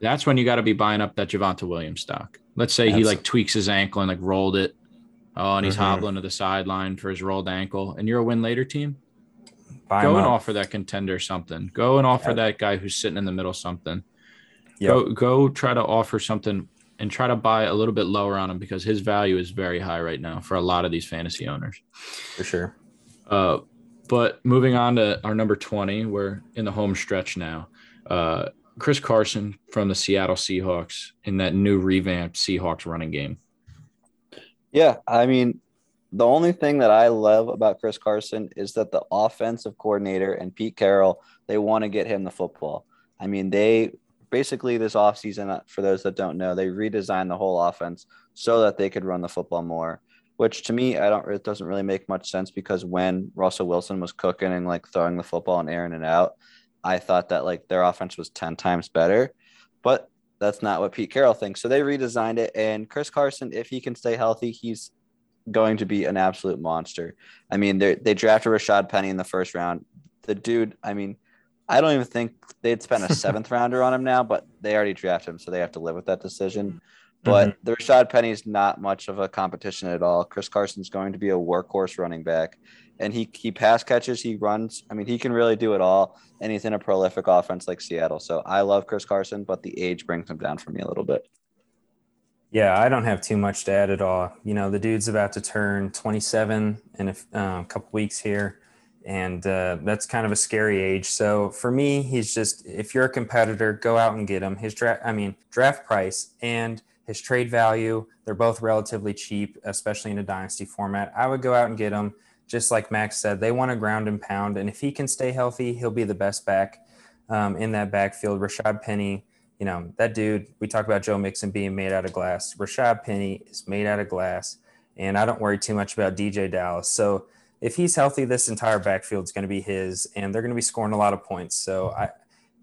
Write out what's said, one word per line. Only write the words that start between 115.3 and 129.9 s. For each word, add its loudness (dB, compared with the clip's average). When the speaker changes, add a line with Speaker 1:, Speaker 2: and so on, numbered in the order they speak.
Speaker 2:
healthy, -2
he'll -4
be -2
the -2
best -4
back, 0
um, 0
in -4
that -2
backfield. 0
Rashad -2
Penny, -4
you -4
know, -6
that 2
dude, -2
we -6
talk -2
about 0
Joe 0
Mixon -4
being -4
made -4
out 0
of -6
glass. -6
Rashad 0
Penny -6
is -16
made -4
out 0
of -6
glass, -6
and -4
I 4
don't -2
worry 0
too -4
much -4
about 0
D -2
J -2
Dallas. -4
So 0
if -4
he's 2
healthy, 2
this 0
entire 0
backfield -2
is -14
gonna -6
be -4
his, -6